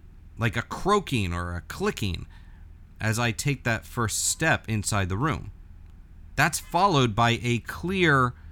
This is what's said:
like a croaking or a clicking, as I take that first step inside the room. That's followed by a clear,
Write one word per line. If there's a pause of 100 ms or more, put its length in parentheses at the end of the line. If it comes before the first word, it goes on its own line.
(400)
like
a
croaking
or
a
clicking, (720)
as
I
take
that
first
step
inside
the
room. (840)
That's
followed
by
a
clear, (180)